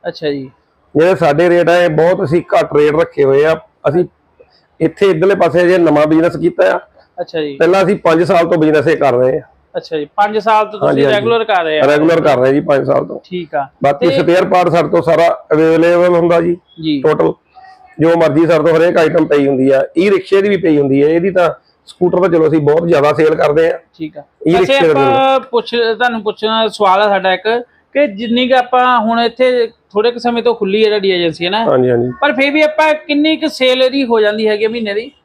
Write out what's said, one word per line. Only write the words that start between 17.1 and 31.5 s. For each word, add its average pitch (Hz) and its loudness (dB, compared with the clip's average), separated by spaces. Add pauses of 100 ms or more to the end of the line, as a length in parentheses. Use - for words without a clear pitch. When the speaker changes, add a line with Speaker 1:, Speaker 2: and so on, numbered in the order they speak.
Speaker 2:
ਜੋ 165 2
ਮਰਜ਼ੀ 160 2
ਸਾਡੇ 160 2
ਤੋਂ 160 2
ਹਰੇਕ 170 2
ਆਈਟਮ 156 2
ਪਈ 147 2
ਹੁੰਦੀ 135 0
ਆ। 135 2 (160)
ਈ 196 2
ਰਿਕਸ਼ੇ 196 0
ਦੀ 202 0
ਵੀ 196 0
ਪਈ 160 0
ਹੁੰਦੀ 139 0
ਆ। 151 2
ਇਹਦੀ 170 0
ਤਾਂ, 175 0 (360)
ਸਕੂਟਰ 180 -2
ਤਾਂ 185 0
ਚਲੋ 160 2
ਅਸੀਂ 156 0
ਬਹੁਤ 156 0
ਜ਼ਿਆਦਾ 151 2
ਸੇਲ 156 2
ਕਰਦੇ 151 0
ਆ। - -8 (200)
Speaker 1:
ਠੀਕ 156 -14
ਆ। 143 -20 (240)
Speaker 2:
ਈ 156 0
Speaker 1:
ਅੱਛਾ, 190 2
Speaker 2:
ਰਿਕਸ਼ੇ 262 2
ਦਾ - 2
Speaker 1:
ਆਪਾਂ - 2
Speaker 2:
ਬਿਜ਼ਨਸ। 269 0
Speaker 1:
ਪੁੱਛ, 233 -4
ਤੁਹਾਨੂੰ 226 -2
ਪੁੱਛਣਾ 220 -4
ਸਵਾਲ 202 0
ਆ 208 0
ਸਾਡਾ 190 0
ਇੱਕ, 185 -4 (460)
ਕਿ 285 2
ਜਿੰਨੀ 233 -2
ਕੁ 262 2
ਆਪਾਂ 247 0
ਹੁਣ 226 -2
ਇੱਥੇ 240 0 (260)
ਥੋੜੇ 220 0
ਕੁ 240 -12
ਸਮੇਂ 233 -4
ਤੋਂ 233 0
ਖੁੱਲੀ 214 -2
ਹੈ 214 2
ਤੁਹਾਡੀ 202 0
ਏਜੰਸੀ, 175 -2
ਹੈ 175 -4